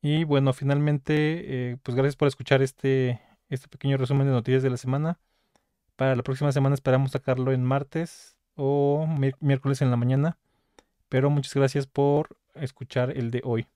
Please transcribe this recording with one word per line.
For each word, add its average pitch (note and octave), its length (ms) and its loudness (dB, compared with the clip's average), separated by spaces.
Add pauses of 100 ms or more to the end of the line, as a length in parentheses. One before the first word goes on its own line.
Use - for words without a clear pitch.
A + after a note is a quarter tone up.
Y D3+ 240 0
bueno, C#3 280 2
finalmente, D3 1200 0
eh, B2 100 -10
pues A#2+ 120 -6
gracias C3+ 200 0
por D3 120 2
escuchar - 340 2
este, C3+ 600 -2 (280)
este - 180 -8
pequeño C#3 300 -2
resumen C#3 300 0
de C3+ 60 2
noticias B2+ 300 0
de C3+ 80 2
la A#2+ 60 -4
semana. D3 420 -4 (760)
Para C3 180 2
la A#2+ 80 -2
próxima C#3 280 -2
semana C#3 240 2
esperamos C3 360 0
sacarlo C3 420 -2
en B2+ 120 0
martes C#3 720 -6 (180)
o C#3+ 520 0
mier-, C#3 340 -2
miércoles C#3 400 0
en C3 100 2
la B2 60 0
mañana. C3+ 400 0 (720)
Pero C3+ 220 2
muchas C#3+ 240 -2
gracias C#3 320 0
por C#3+ 500 0 (180)
escuchar B2+ 640 -6
el A#2 140 -4
de A#2+ 140 -4
hoy. A#2 300 -2